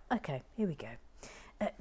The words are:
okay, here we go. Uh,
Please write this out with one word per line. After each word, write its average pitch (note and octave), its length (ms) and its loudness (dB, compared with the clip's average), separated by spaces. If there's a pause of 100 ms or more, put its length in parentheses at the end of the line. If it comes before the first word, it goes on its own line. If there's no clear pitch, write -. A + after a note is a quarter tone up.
(120)
okay, D3 320 2 (120)
here G#3+ 120 4
we D3+ 80 2
go. G#2+ 140 -6 (720)
Uh, G3+ 60 4 (140)